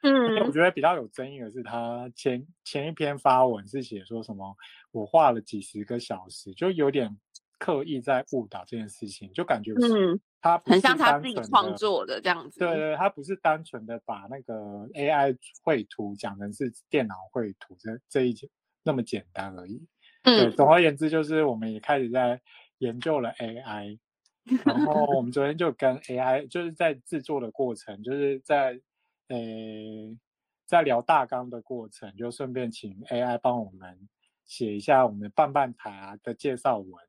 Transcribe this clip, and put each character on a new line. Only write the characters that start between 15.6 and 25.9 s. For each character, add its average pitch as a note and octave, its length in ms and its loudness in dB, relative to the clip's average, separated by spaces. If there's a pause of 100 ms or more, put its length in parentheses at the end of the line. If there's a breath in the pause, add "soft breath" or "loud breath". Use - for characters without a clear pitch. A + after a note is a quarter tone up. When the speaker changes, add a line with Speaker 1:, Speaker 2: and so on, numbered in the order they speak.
Speaker 2:
绘 B2+ 240 0
图 G2+ 320 -10
讲 G2+ 200 -10
成 G2+ 140 -8
是 B2+ 180 -6 (200)
电 C3 180 0
脑 F#2+ 80 -10 (160)
绘 A2 260 -6
图， - 220 -20
这， A2+ 180 -12 (120)
这 C#3 180 0
一， A#2 80 -2 (480)
那 D#3+ 80 0
么 C3 100 -2
简 A2 300 -8
单 F#2+ 260 -10
而 F2+ 80 -16
已。 B2 220 -16 (360 soft breath)
Speaker 1:
嗯。 G#3+ 260 8
Speaker 2:
对， - 20 -4
总 C#3+ 180 6
而 F3 120 10
言 D3+ 160 4
之 D#3 120 0
就 D#3+ 140 2
是 D#3 220 2
我 B2+ 100 2
们 A2 160 -6
也 G#2+ 80 -8
开 D3 200 0
始 A#2+ 100 -2
在 B2 320 0 (380 soft breath)
研 A#2+ 200 -4
究 D3+ 220 0
了 A#2 80 -4
A A#2 280 -10
I， G#2+ 420 -12 (460)
Speaker 1:
<laughs> B3+ 200 0
Speaker 2:
然 C#4+ 200 4
后 D4+ 200 2 (100)
我 C3+ 60 2
们 A#2+ 100 -4
昨 C#3 140 0
天 D3+ 120 -2
就 E3 140 0
跟 B2+ 240 0 (140)